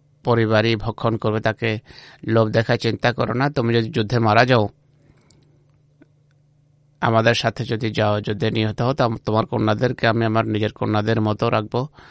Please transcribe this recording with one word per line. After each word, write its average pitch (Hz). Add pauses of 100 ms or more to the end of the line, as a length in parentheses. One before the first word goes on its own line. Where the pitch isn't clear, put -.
(240)
পরিবারই 113
ভক্ষণ 110
করবে। 110
তাকে 110 (460)
লোভ 110
দেখায় 117
চিন্তা 113
করো 117
না, 135
তুমি 117
যদি 113
যুদ্ধে 117
মারা 113
যাও, 117 (2250)
আমাদের 113
সাথে 117
যদি 117
যাও, 104
যুদ্ধে 110
নিহত 110
হও, 123
তো 135
আম-, 113
তোমার 110
কন্যাদেরকে 113
আমি 117
আমার 110
নিজের 107
কন্যাদের 107
মতো 107
রাখবো, 113 (220)